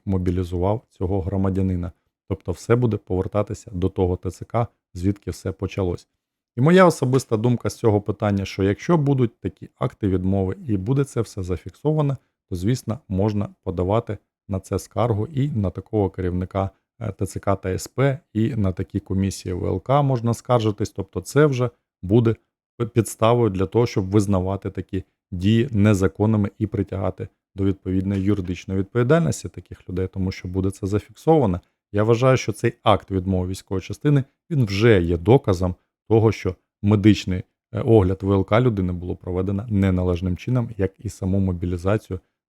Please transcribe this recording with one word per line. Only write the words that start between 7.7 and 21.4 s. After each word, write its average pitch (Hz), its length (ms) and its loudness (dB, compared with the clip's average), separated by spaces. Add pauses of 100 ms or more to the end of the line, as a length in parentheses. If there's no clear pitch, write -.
цього 104 260 2
питання: 101 440 -2
що - 180 -4
якщо 104 340 0
будуть 135 420 0
такі - 300 -10 (100)
акти 127 280 -4
відмови 95 480 0 (120)
і 104 100 -2
буде 131 260 -2
це 120 180 -6
все 101 220 -8
зафіксовано, 139 720 -4 (320)
то, 98 60 -6
звісно, 107 440 -4 (100)
можна 101 400 -2 (140)
подавати 98 540 -2 (300)
на 95 120 -4
це 95 200 -4
скаргу 110 480 -2
і 143 220 -2
на 104 200 -2
такого 98 400 -2
керівника, 92 600 -2 (300)
е, 113 120 -6
Т 101 140 -4
Ц - 140 -10
К 98 160 0
та 95 140 -6
С 90 180 -4
П, 135 320 -2 (140)
і 113 220 0
на 98 160 0
такі 95 280 -4
комісії 95 540 -4
В 92 120 -6
Л 92 160 -2
К 139 200 2
можна 120 320 0
скаржитись. 110 560 0
Тобто - 320 -8
це 147 240 2